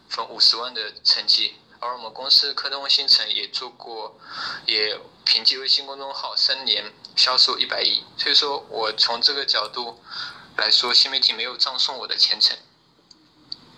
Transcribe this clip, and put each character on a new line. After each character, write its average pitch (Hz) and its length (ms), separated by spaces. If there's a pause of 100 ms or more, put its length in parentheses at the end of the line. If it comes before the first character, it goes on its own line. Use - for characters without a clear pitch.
粉 117 200
五 117 100
十 113 180
万 123 160
的 107 200 (100)
成 - 240
绩。 - 300 (240)
而 123 160
我 120 60
们 110 100
公 131 180
司 143 240
科 139 160
通 139 180
新 139 200
城 110 200
也 104 200
做 127 200
过， 110 500 (480)
也 107 320 (260)
凭 113 200
借 131 140
微 135 80
信 139 180
公 139 140
众 139 160
号 135 220
三 135 280
年 107 280 (240)
销 127 200
售 127 220
一 - 80
百 110 160
亿。 - 220 (120)
所 - 140
以 139 40
说 143 360
我 110 220
从 117 280
这 117 140
个 131 100
角 107 240
度 120 320 (560)
来 110 140
说， 120 240
新 135 160
媒 135 80
体 123 140
没 113 100
有 123 140
葬 131 220
送 131 200
我 107 80
的 - 100
前 - 240
程。 - 160 (1200)